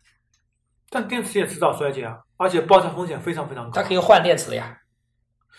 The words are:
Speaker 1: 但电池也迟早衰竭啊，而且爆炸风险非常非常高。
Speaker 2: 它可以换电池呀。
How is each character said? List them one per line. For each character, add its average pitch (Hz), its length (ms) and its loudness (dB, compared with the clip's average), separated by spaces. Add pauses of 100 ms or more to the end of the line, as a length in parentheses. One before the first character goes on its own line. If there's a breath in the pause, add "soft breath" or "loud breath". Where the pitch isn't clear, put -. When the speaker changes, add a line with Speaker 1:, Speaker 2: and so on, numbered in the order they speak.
(880)
Speaker 1:
但 233 180 -6
电 240 160 -6
池 - 160 -6
也 170 80 0
迟 - 120 -10
早 156 180 2
衰 143 160 -2
竭 131 100 -8
啊， 113 160 -12 (200)
而 185 100 2
且 170 140 0
爆 185 180 6
炸 160 80 -2
风 175 180 -6
险 156 140 -8
非 170 140 -6
常 151 120 -8
非 135 80 -12
常 120 160 -12
高。 - 20 -12
Speaker 2:
它 202 140 -2
可 - 60 -2
以 180 60 0
换 180 240 6
电 170 160 2
池 - 160 -8
呀。 - 240 -10 (800 soft breath)